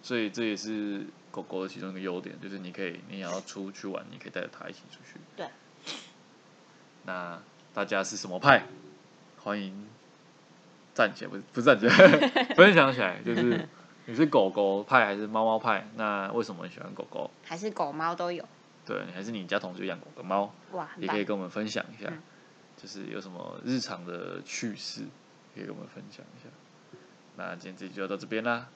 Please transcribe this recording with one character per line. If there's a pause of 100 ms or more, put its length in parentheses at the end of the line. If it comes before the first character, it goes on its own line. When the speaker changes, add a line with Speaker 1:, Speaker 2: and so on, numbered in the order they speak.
Speaker 1:
所
以
这
也
是 (260)
狗
狗
的
其
中
一
个
优
点，
就
是
你
可
以，
你
也
要
出
去
玩，
你
可
以
带
着
它
一
起 (100)
出
去。 (180)
Speaker 2:
对。 (1600)
Speaker 1:
那 (340)
大
家
是
什
么
派？ (760)
欢
迎 (1080)
站
起
来，
不
是， (100)
不
是
站
起
来，
<laughs>
分
享
起
来，
就
是 (380)
你
是
狗
狗
派
还
是
猫
猫
派？
那
为
什
么
你
喜
欢
狗
狗？ (140)
Speaker 2:
还
是
狗
猫
都
有。 (400)
Speaker 1:
对， (100)
还
是
你
家
同
学
养
狗
跟
猫， (200)
Speaker 2:
哇，
很
棒。
Speaker 1:
也
可
以
跟
我
们
分
享 (120)
一
下，
Speaker 2:
嗯。 (560)
Speaker 1:
就
是
有
什
么
日
常
的
趣
事， (520)
可
以
跟
我
们
分
享 (100)
一
下。 (880)
那
今
天
这
集
就
到
这
边
啦。